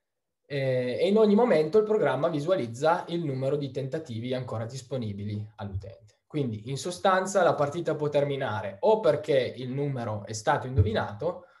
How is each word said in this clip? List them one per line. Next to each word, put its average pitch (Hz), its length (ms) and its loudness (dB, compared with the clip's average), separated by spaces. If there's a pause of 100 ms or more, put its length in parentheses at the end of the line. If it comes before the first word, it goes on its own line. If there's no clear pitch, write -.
(460)
eh, 127 540 -2
e 175 80 4
in 202 100 4
ogni 208 180 6
momento 180 420 4
il 214 80 6
programma 151 420 2
visualizza 151 800 0
il 170 160 -4
numero 135 320 -2
di 143 160 -4
tentativi 127 600 -6
ancora 120 320 -4
disponibili 107 920 -6
all'utente. - 720 -12
Quindi 117 420 -4
in 135 80 -6
sostanza 190 680 2
la 147 120 6
partita 156 400 -2
può 147 140 -2
terminare 135 720 -2
o 208 180 4
perché 156 380 2
il 123 340 -2
numero 120 540 -4
è 113 80 -10
stato 135 340 0
indovinato 131 760 0 (160)